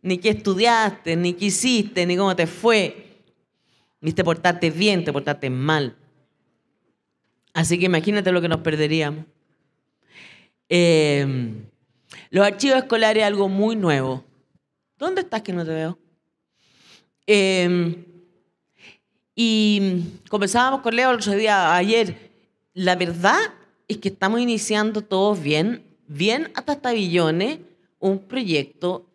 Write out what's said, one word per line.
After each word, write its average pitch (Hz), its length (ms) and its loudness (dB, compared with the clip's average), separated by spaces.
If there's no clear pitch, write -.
Ni 185 160 -2
qué 180 120 0
estudiaste, 208 880 0
ni 175 160 0
qué 185 140 -2
hiciste, 208 580 0
ni 175 100 0
cómo 190 220 2
te 165 100 2
fue, 214 720 -2
ni 160 140 -4
te 170 100 -2
portaste 170 480 0
bien, 185 320 0
te 156 80 -4
portaste 143 380 -4
mal. 135 480 -2
Así 165 240 0
que 175 60 0
imagínate 185 480 0
lo 175 80 0
que 170 80 -2
nos 160 100 -2
perderíamos. 156 680 -2
Em, 143 1000 2
los 196 160 4
archivos 262 340 2
escolares 220 420 2
es 208 60 2
algo 202 200 0
muy 202 300 0
nuevo. 135 480 0
¿Dónde 370 240 -2
estás 294 200 -6
que 208 120 -8
no 175 100 -4
te 160 80 -6
veo? 160 260 -6
Em, 180 760 2
y 208 680 2
conversábamos 240 540 0
con 233 160 -2
Leo 254 140 4
el 247 40 2
otro 208 160 -4
día, 196 420 2
ayer. 190 560 0
La 185 240 0
verdad 180 420 2
es - 120 -8
que 196 100 -4
estamos 196 320 -2
iniciando 214 600 -2
todos 196 400 0
bien, 156 440 -2
bien 214 480 -2
hasta 285 260 -6
Tabillones, 185 800 -2
un 190 200 -2
proyecto 180 840 -6